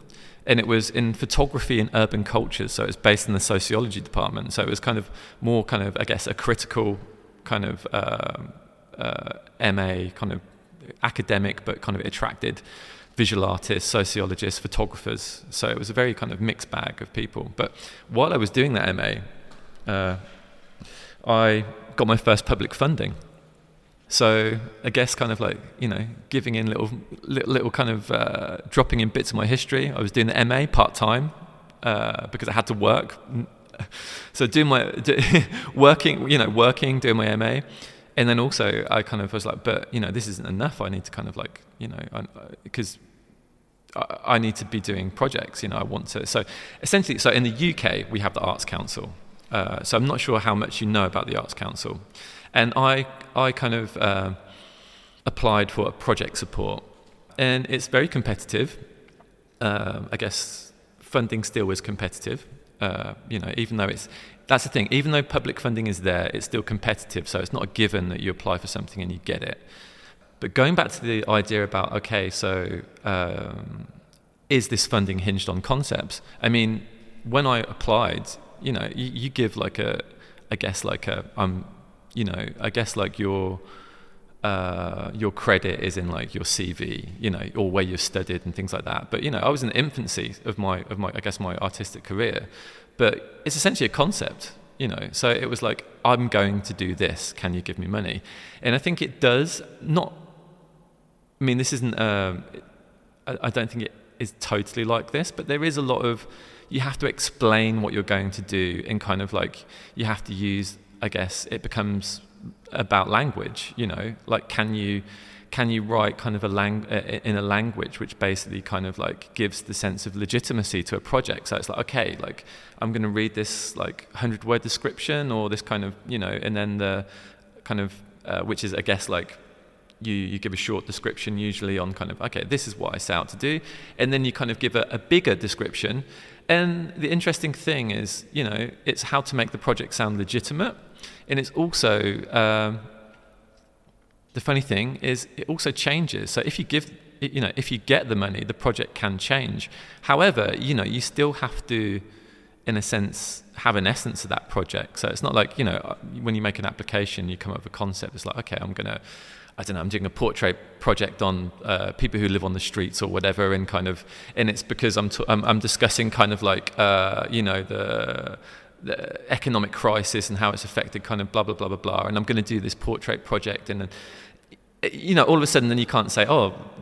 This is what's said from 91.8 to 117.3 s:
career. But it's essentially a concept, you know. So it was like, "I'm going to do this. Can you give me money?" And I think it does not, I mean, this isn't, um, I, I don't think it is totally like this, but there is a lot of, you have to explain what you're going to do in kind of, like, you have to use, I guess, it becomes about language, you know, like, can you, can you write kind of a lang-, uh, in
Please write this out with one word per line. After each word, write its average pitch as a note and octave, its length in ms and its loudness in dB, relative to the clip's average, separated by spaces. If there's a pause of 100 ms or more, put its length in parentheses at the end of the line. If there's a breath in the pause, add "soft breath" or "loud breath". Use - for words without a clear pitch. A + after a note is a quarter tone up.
career. G#2 440 -2 (480 loud breath)
But - 480 2
it's D3+ 120 -2
essentially D3 300 2
a - 40 2
concept, - 640 0 (260)
you C3 100 -2
know. G2 240 -6
So B2 180 2
it A#2 180 2
was A#2+ 140 -4
like, - 220 -2 (200)
"I'm A#2+ 240 4
going G2+ 340 4
to - 100 -6
do F2+ 220 -2
this. E2 380 -2
Can F2+ 220 -4
you F2+ 60 -2
give F2+ 180 -8
me F2 80 -4
money?" G2+ 360 -4 (400 loud breath)
And B2 120 2
I C3+ 40 4
think E3+ 240 -2
it - 180 -6
does C3+ 420 4 (180)
not, - 320 0 (1300)
I C3+ 40 0
mean, B2+ 140 4
this C3 140 0
isn't, A#2+ 280 0
um, G2 420 2 (840)
I, C3 160 -6
I A#2+ 80 0
don't A2+ 200 0
think A#2 140 -6
it - 80 -8 (260)
is A2+ 220 -6
totally A2 440 -2
like A2+ 280 0
this, D#3 180 0
but - 160 -8
there D3 160 0
is D#3 140 0
a D3 60 0
lot B2+ 220 2
of, A#2 220 0 (420 loud breath)
you C3 120 -2
have C3 180 -2
to C#3+ 80 -2
explain A2 760 2
what G2+ 100 -2
you're G#2 100 0
going G2 300 0
to G2 100 -8
do F#2 420 0
in G#2+ 140 -2
kind G2 240 0
of, G2 100 -6
like, F2+ 320 -2 (300 loud breath)
you A#2 100 -4
have A2 200 -2
to G#2 100 -8
use, G2 420 -2 (240)
I G#2+ 80 -2
guess, F#2 440 -4
it A2+ 100 -6
becomes G#2 580 -2 (520)
about G2 360 2
language, - 680 0
you A#2+ 100 -2
know, G#2 300 -4 (100)
like, - 220 0
can A2 260 0
you, G2+ 300 -2 (480 loud breath)
can A#2 180 2
you A2+ 120 0
write G#2+ 360 2
kind A2 160 -2
of G2+ 80 -2
a G#2+ 60 0
lang-, G2+ 420 0
uh, G#2+ 320 -2
in G#2+ 140 2